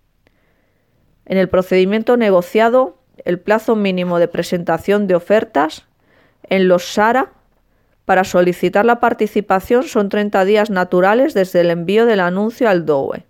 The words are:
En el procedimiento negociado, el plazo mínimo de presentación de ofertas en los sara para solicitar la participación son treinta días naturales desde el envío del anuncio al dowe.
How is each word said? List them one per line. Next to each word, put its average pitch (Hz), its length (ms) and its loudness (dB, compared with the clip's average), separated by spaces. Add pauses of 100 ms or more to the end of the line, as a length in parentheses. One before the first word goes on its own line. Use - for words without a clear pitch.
(1200)
En 190 140 -4
el 185 100 0
procedimiento 190 720 0
negociado, 226 800 0 (260)
el 180 160 -4
plazo 233 340 0
mínimo 180 440 -2
de 170 100 2
presentación 180 800 -2
de 180 80 0
ofertas 220 720 -2 (560)
en 185 260 0
los 180 240 0
sara 233 400 0 (720)
para 190 200 2
solicitar 180 600 0
la 233 160 0
participación 233 840 -2
son 208 260 -2
treinta 208 340 -2
días 208 240 2
naturales 190 640 0
desde 180 300 0
el 170 80 2
envío 175 340 0
del 220 160 2
anuncio 208 480 -2
al 175 160 0
dowe. 143 440 -2